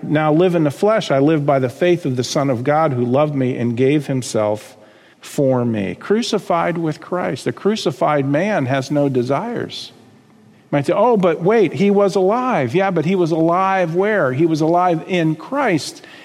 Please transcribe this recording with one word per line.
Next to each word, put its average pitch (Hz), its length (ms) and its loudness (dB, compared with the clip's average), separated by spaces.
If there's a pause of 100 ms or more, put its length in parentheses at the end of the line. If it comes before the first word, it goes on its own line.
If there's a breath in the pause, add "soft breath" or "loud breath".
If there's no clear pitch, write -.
now 156 320 0
live 175 220 4
in 165 80 2
the 143 80 0
flesh, 208 400 0
I 139 80 2
live 147 260 2
by 139 140 4
the 127 100 0
faith 175 340 0
of 135 120 -2
the 123 80 -2
Son 139 260 -2
of 120 140 -2
God 147 300 0
who 123 120 -2
loved 143 300 2
me 131 220 -2
and 120 200 -2
gave 139 300 2
himself 107 680 -4 (440 loud breath)
for 131 440 0
me." 110 300 -2
Crucified 175 840 -2
with 156 200 -4
Christ. 180 460 -6
A 127 60 -4
crucified 156 760 -2
man 156 380 0
has 131 240 -2
no 143 180 0
desires. 139 840 -4 (800 soft breath)
You 147 60 0
might 139 100 -2
say, 175 60 2
"Oh, 226 240 2
but 175 260 2
wait, 208 300 2
he 202 180 2
was 196 240 2
alive." 196 580 0
Yeah, 190 180 2
but 160 140 0
he 185 80 0
was 175 180 0
alive 175 600 0
where? 190 400 0
He 160 140 2
was 160 140 0
alive 170 440 2
in 165 300 0
Christ, 247 680 -4 (240 loud breath)